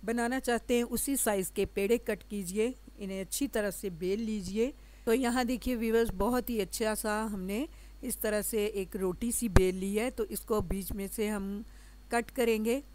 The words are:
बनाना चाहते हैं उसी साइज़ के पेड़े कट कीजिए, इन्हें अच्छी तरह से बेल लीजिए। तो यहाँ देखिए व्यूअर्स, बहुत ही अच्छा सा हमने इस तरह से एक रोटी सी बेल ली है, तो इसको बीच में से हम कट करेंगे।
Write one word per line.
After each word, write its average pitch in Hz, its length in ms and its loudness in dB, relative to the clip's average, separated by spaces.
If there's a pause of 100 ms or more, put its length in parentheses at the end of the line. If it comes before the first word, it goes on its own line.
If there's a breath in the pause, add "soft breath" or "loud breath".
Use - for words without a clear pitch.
बनाना 240 340 0
चाहते 240 380 2
हैं 240 80 4
उसी 254 320 0
साइज़ 202 340 2
के 196 160 0
पेड़े 196 320 2
कट 214 240 -4
कीजिए, 208 500 -2 (260)
इन्हें 190 220 -6
अच्छी 269 280 -2
तरह 208 220 0
से - 200 -4
बेल 180 300 -2
लीजिए। 214 500 0 (360 loud breath)
तो 226 80 6
यहाँ 254 300 2
देखिए 247 300 0
व्यूअर्स, 226 360 4
बहुत 233 380 2
ही 233 100 0
अच्छा 214 360 0
सा 214 280 0
हमने 208 440 -2 (360 loud breath)
इस 240 180 -4
तरह 208 220 2
से 208 240 0
एक 196 300 -4
रोटी 190 340 0
सी 233 200 0
बेल 185 240 6
ली 190 200 -2
है, 226 160 0
तो 233 140 -2
इसको 214 380 -2
बीच 196 280 -4
में 196 180 -4
से 208 200 -2
हम 202 340 -4 (480 loud breath)
कट 233 200 0
करेंगे। 233 500 2 (140)